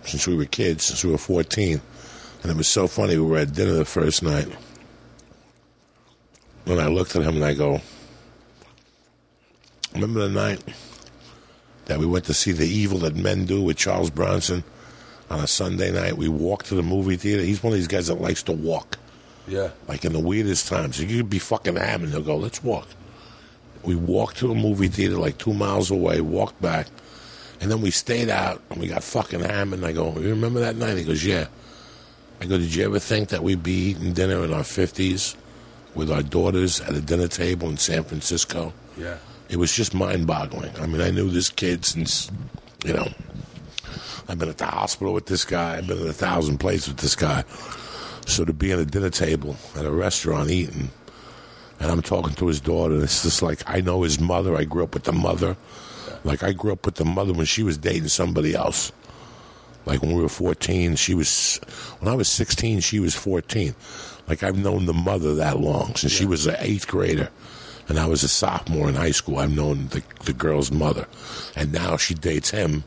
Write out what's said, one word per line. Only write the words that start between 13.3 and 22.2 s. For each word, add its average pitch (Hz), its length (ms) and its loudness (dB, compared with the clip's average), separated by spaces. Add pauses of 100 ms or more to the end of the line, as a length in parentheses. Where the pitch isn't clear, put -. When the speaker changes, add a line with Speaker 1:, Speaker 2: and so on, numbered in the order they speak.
Speaker 1:
Do 98 160 2
with 85 160 2
Charles 90 320 2
Bronson 90 540 0 (680)
on 80 100 -2
a 73 60 -2
Sunday 92 460 0
night? 92 260 0
We 78 120 0
walked 80 380 0
to 101 80 -2
the 92 60 2
movie 92 340 2
theater." 101 280 0
He's 95 180 0
one 113 120 2
of 104 40 2
these 87 100 0
guys 90 200 0
that 85 120 0
likes 85 220 -2
to 90 120 -2
walk. 80 440 -4 (500)
Speaker 2:
Yeah. 95 220 -2 (180)
Speaker 1:
Like, 73 160 -6
in 82 100 0
the 78 60 0
weirdest 95 480 0
times. 76 320 -2
You 78 60 -2 (120)
could 117 120 0
be 98 80 0
fucking 92 380 -2
hammered, 95 340 0
he'll - 140 -2